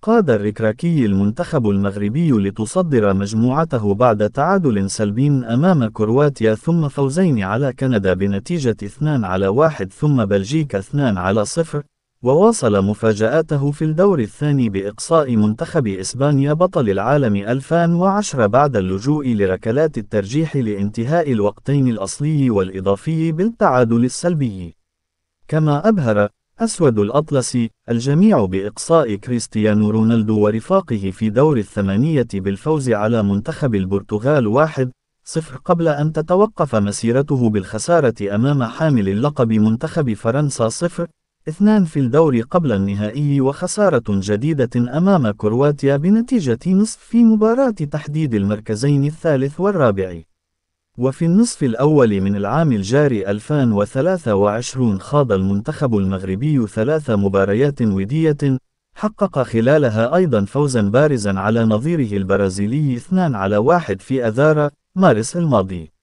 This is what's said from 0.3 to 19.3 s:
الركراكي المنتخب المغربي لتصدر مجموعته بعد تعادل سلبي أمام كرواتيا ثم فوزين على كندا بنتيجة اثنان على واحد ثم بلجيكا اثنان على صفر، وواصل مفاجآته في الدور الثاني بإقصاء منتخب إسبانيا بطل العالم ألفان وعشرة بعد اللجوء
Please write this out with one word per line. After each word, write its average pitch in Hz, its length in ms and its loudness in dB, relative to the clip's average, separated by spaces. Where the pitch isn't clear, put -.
الركراكي 110 760 0
المنتخب 104 640 0
المغربي 101 600 0
لتصدر 107 840 0
مجموعته 110 800 0
بعد 107 360 2
تعادل 139 600 0
سلبي 110 380 -2
أمام 131 600 0
كرواتيا 110 680 2
ثم 160 340 -2
فوزين 139 540 0
على 117 300 -2
كندا 110 420 0
بنتيجة 101 720 -2
اثنان 139 400 -2
على 95 240 0
واحد 127 440 0
ثم 143 320 0
بلجيكا 101 540 -2
اثنان 120 400 -2
على 98 260 0
صفر، 147 380 -4
وواصل 131 640 2
مفاجآته 113 840 0
في 147 140 -6
الدور 165 360 2
الثاني 131 480 0
بإقصاء 110 680 -2
منتخب 110 500 0
إسبانيا 135 640 0
بطل 160 380 0
العالم 110 460 0
ألفان 135 580 -2
وعشرة 185 520 0
بعد 127 300 2
اللجوء 117 580 -2